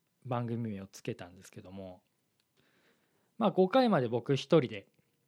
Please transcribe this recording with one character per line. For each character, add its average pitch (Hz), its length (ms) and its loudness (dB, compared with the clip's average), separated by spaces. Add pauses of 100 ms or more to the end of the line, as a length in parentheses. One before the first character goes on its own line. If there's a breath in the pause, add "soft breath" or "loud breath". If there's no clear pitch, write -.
(260)
番 120 200 -4
組 117 280 -4
名 98 80 -10
を 98 40 -14
つ - 160 -20
け 113 120 -6
た 92 120 -14
ん 90 100 -20
で 95 60 -20
す - 80 -20
け 104 120 -18
ど 92 100 -18
も、 95 300 -16 (1400)
ま 226 80 2
あ、 180 40 4
五 185 200 2
回 254 180 4
ま 165 140 4
で 117 60 0
僕 123 280 0
一 160 240 4
人 120 80 -2
で、 104 180 -12 (420)